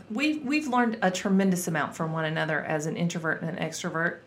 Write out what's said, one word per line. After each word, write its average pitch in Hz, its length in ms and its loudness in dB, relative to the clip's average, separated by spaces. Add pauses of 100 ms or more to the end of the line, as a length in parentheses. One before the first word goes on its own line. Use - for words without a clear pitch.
(100)
we've, 302 340 0
we've 302 220 0
learned 233 340 2
a 185 120 4
tremendous 190 560 2
amount 156 260 0
from 160 180 -2
one 160 120 -2
another 156 360 0
as 156 260 -2
an 165 100 -4
introvert 170 440 0
and 165 160 -4
an 175 80 -2
extrovert 165 640 -2